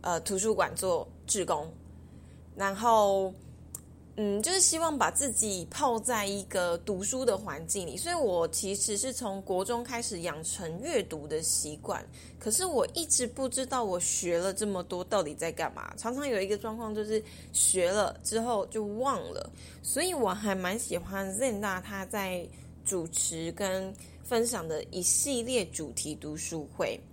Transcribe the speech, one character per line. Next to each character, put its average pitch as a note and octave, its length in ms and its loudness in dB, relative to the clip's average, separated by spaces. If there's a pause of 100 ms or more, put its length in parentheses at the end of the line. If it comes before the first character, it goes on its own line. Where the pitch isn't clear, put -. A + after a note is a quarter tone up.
呃， F3 200 0
图 G3 160 0
书 G#3+ 180 2
馆 F3+ 200 2
做 F3 300 2 (220)
志 F#3+ 160 2
工， D#3+ 260 0 (840)
然 G3 180 0
后， G3 600 6 (840)
嗯， G#3 260 2
就 E4 100 2
是 F#4+ 80 4
希 E4 200 6
望 D#4+ 180 2
把 E3 120 6
自 C#4 220 0
己 G#3 400 0
泡 A#3+ 280 4
在 A3 260 0
一 G3 180 -2
个 F3 360 2
读 F#3+ 240 -2
书 C4 200 0
的 A3 140 6
环 E3 300 -6
境 F#3+ 180 -2
里， C3+ 120 -6
所 E4+ 140 -2
以 F4 40 0
我 F3+ 340 4
其 F#3+ 260 0
实 G3+ 220 0
是 C4 160 0
从 G3 280 -4
国 F#3+ 220 0
中 A#3+ 200 0
开 A#3+ 180 -4
始 G3 200 -4
养 D#3+ 220 -4
成 E3+ 380 -4
阅 C#4+ 220 2
读 D3+ 240 -8
的 D#3 140 -2
习 D3+ 360 0
惯， - 260 -4 (340)
可 G#3+ 140 -2
是 F4+ 140 2
我 C#4+ 280 2
一 E4+ 120 -2
直 B3+ 200 4
不 C4 220 -2
知 C4 180 0
道 B3+ 200 0
我 F3+ 140 0
学 E3+ 380 2
了 F#3+ 160 2
这 G#3 140 0
么 F#3 160 -2
多 F3+ 200 -4
到 G3 200 2
底 D3+ 120 -2
在 E3 160 -2
干 D#3 220 -2
嘛， - 220 -10
常 A#3 180 -4
常 C#4+ 140 -2
有 A3 140 2
一 G3 60 0
个 G#3 100 2
状 A3 180 -6
况 A3 180 -6
就 G#3+ 120 -2
是 G#3+ 180 0 (300)
学 F3+ 360 6
了 G3+ 340 2
之 A3+ 180 0
后 A3+ 240 2
就 A3 180 -4
忘 G#3+ 380 0 (100)
了， - 180 -6 (320)
所 - 220 0
以 F#4 100 2
我 A3+ 200 4
还 G#3 200 0
蛮 F#3+ 240 0
喜 F3+ 200 -2
欢 F#3+ 400 -4
Zen A3+ 240 2
大 G3 180 0
他 G3 280 -6
在 F#3 380 -2 (380)
主 E3+ 240 0
持 E3 460 -2
跟 F#3+ 400 -2 (280)
分 A#3+ 240 2
享 G3+ 220 -2
的 D#3 240 -2
一 F3+ 100 -4
系 B3 400 2
列 A#3 260 2
主 - 260 -6
题 D3 200 -4
读 D3+ 220 -6
书 D#3 400 -4
会。 B2 240 0 (140)